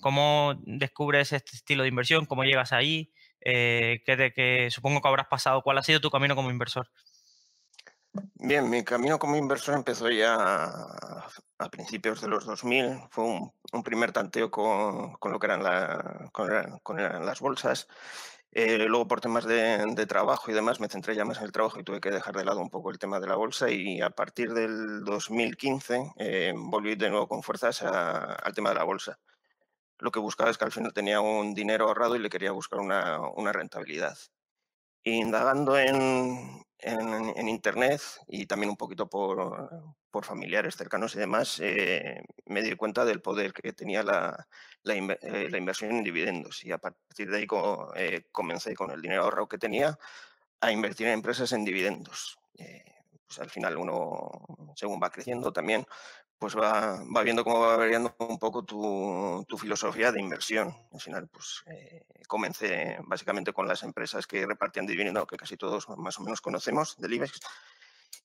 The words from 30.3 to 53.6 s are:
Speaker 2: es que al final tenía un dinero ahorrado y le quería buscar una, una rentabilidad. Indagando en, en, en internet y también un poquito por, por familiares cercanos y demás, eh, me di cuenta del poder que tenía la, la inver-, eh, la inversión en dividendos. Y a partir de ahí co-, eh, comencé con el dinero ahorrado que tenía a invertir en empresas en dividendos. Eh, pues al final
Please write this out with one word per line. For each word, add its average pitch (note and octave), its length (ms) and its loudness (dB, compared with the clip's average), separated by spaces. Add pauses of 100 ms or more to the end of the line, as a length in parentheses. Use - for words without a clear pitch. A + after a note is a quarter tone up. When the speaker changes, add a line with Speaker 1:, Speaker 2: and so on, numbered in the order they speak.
Speaker 2:
es A2+ 80 -2
que A#2 80 0
al A2+ 60 -4
final A2 200 -6
tenía G#2 300 2
un G#2+ 320 0
dinero G#2+ 340 2
ahorrado A2+ 260 2
y B2 40 2
le G#2 100 -2
quería G2 240 -2
buscar F#2+ 260 -6
una, F#2 420 0
una G2+ 340 -2
rentabilidad. D#2 640 -6 (840)
Indagando A#2+ 720 4
en, C3 840 2 (160)
en, A2 580 -2
en A2 120 -2
internet A2+ 520 2 (280)
y - 180 -8
también G#2 240 0
un G2+ 60 -4
poquito C3+ 340 -6
por, G2 580 -2 (440)
por G#2 120 -4
familiares G#2 520 -2
cercanos G2+ 400 -4
y - 20 -4
demás, A2 400 0
eh, F2 640 0 (240)
me G2+ 160 -2
di A2 140 -2
cuenta A2 280 0
del G#2 160 2
poder G2 320 -2
que - 200 -8
tenía G2+ 320 -2
la, F#2+ 420 -2 (380)
la G#2+ 100 -2
inver-, F#2+ 280 -2
eh, G2+ 280 -4
la F#2 80 -2
inversión F#2+ 320 -4
en A#2 140 0
dividendos. E2+ 600 -4
Y G2 60 -8
a E2 80 -4
partir - 500 -10
de G2+ 100 0
ahí G#2+ 100 -4
co-, F#2+ 480 -2
eh, F2 340 -4
comencé F2 460 -4
con F#2+ 160 -6
el D#2 100 -10
dinero F#2 220 2
ahorrado G#2+ 240 0
que G2+ 100 -8
tenía B2 400 0 (600)
a A#2 100 4
invertir G#2+ 380 0
en A#2 60 4
empresas A#2 360 -2
en A2 140 0
dividendos. F#2+ 720 -4 (180)
Eh, - 280 -20 (420)
pues - 140 -14
al - 100 -10
final - 280 -4